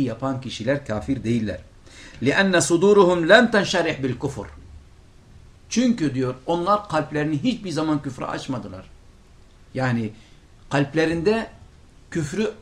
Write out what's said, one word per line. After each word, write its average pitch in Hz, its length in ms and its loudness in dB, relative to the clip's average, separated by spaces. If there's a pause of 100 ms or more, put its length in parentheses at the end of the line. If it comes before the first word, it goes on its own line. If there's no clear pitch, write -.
yapan 127 360 -4
kişiler 123 460 -4
kafir 107 380 -6
değiller. 110 360 -2 (640)
"Li'enne 190 380 4
suduruhum 175 680 6
lem 226 220 8
tenşerih 165 520 0
bil 123 160 -2
kufur." 117 280 -8 (1200)
Çünkü 220 460 0
diyor, 127 200 -2 (120)
onlar 175 420 0
kalplerini 151 540 -2
hiçbir 202 280 -2
zaman 151 320 -2
küfre 139 220 -10
açmadılar. 101 600 -8 (920)
Yani 117 380 -2 (580)
kalplerinde 160 800 0 (600)
küfrü 196 400 -2 (120)